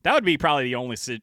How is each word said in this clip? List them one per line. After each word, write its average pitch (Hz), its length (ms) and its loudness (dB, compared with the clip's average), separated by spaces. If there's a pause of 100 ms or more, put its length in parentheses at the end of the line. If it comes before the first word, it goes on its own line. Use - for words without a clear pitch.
That 277 140 2
would 240 100 2
be 165 100 4
probably 147 280 2
the 123 120 -2
only 123 200 -6
sce-, 117 280 -10